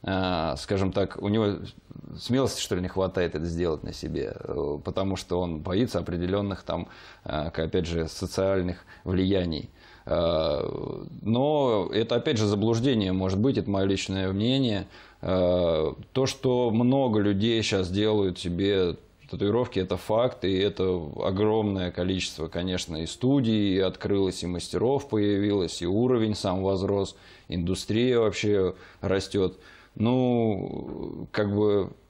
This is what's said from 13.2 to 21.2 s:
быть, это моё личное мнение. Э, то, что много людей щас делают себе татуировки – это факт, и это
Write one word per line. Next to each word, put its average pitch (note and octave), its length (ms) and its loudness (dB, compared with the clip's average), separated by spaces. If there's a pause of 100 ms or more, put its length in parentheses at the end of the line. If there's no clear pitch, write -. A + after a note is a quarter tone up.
быть, B2 200 2
это G2 120 -2
моё G2 160 2
личное F#2+ 460 0
мнение. A2 540 0 (340)
Э, F2 720 2 (200)
то, C3 140 2
что B2 440 2
много A#2+ 500 4
людей G#2 420 2
щас F#2+ 280 0
делают G2+ 480 2
себе F#2 580 0 (340)
татуировки – G2+ 500 0
это F#2 180 -2
факт, A#2 480 0
и F#2+ 120 2
это G2 260 0 (380)